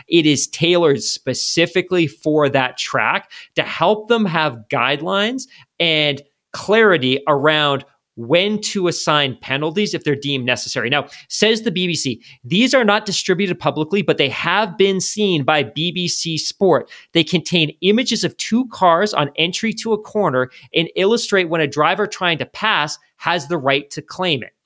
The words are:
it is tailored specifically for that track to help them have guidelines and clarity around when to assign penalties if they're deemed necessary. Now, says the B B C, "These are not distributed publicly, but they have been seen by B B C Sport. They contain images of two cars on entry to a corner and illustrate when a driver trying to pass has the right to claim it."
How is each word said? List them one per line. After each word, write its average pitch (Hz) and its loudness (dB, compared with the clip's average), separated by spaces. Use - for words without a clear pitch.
it 165 4
is 143 2
tailored 165 2
specifically 170 -2
for 151 0
that 127 0
track 131 -2
to 160 0
help 214 0
them 233 2
have 151 -2
guidelines 180 -2
and 151 0
clarity 175 2
around 147 2
when 175 0
to 196 -2
assign 147 0
penalties 165 -2
if 170 -8
they're 147 0
deemed 139 -4
necessary. 120 -2
Now, 139 0
says 220 0
the 226 -2
B 180 -2
B 170 -2
C, 127 -6
"These 226 2
are 254 4
not 208 2
distributed 185 -2
publicly, 156 -2
but 143 0
they 139 2
have 180 -2
been 190 2
seen 185 0
by 151 2
B 156 -4
B 175 -4
C 165 -4
Sport. 151 0
They 165 4
contain 160 -2
images 226 0
of - -6
two 247 -2
cars 185 2
on 143 0
entry 180 -2
to 226 -2
a 208 2
corner 160 -2
and 165 0
illustrate 196 2
when 165 -2
a 151 2
driver 160 0
trying 180 -2
to 160 -6
pass 160 -2
has 160 -4
the 170 -2
right 139 0
to 147 -12
claim 165 -4
it." - -18